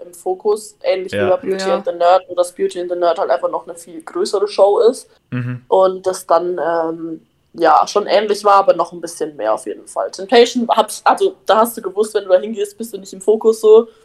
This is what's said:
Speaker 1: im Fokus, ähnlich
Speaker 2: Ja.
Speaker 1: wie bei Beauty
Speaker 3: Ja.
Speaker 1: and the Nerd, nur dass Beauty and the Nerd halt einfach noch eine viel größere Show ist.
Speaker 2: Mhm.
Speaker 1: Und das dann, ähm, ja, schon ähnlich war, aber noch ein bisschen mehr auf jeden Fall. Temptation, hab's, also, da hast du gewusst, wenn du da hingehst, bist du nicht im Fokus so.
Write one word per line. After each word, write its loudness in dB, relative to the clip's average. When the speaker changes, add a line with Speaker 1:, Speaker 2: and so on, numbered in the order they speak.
Speaker 1:
im -20
Fokus, -4
ähnlich -4
Speaker 2:
Ja. 0
Speaker 1:
wie 0
bei 2
Beauty -4
Speaker 3:
Ja. 0
Speaker 1:
and -6
the -4
Nerd, 2
nur -10
dass -2
Beauty -4
and -6
the -4
Nerd 0
halt -2
einfach 0
noch -8
eine -16
viel -20
größere -4
Show 2
ist. 2
Speaker 2:
Mhm. -8
Speaker 1:
Und 0
das -6
dann, 0
ähm, -4
ja, 2
schon -2
ähnlich 0
war, 6
aber 4
noch -4
ein -16
bisschen -10
mehr -2
auf -6
jeden -10
Fall. -6
Temptation, 2
hab's, 0
also, 0
da 4
hast 2
du -12
gewusst, -4
wenn -2
du -10
da 6
hingehst, -8
bist -12
du -12
nicht -16
im -16
Fokus 0
so. 6